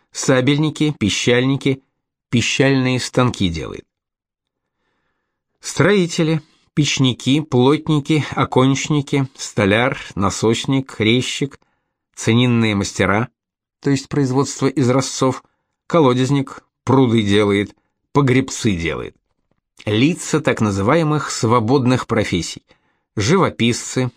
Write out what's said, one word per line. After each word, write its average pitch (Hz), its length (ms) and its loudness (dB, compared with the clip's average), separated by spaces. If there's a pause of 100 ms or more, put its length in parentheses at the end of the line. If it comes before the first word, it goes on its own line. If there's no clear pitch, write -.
(120)
сабельники, 143 880 0
пищальники, 131 840 0 (460)
пищальные 127 680 0
станки 117 500 0
делает. 65 360 -10 (1700)
Строители, 170 800 0 (320)
печники, 135 680 0
плотники, 147 920 0
окончники, 139 1040 0
столяр, 110 640 0 (160)
насосник, 117 840 -2
резчик, 127 600 -2 (560)
ценинные 117 600 2
мастера, 98 540 -2 (500)
то 143 120 -2
есть 135 180 -2
производство 135 560 -2
изразцов, 131 800 0 (420)
колодезник, 131 800 0 (200)
пруды 120 380 4
делает, 101 540 2 (360)
погребцы 131 640 0
делает. 73 400 -6 (680)
Лица 139 540 0
так 127 200 -2
называемых 131 720 0
свободных 123 760 0
профессий. 98 580 -4 (500)
Живописцы, 123 1000 0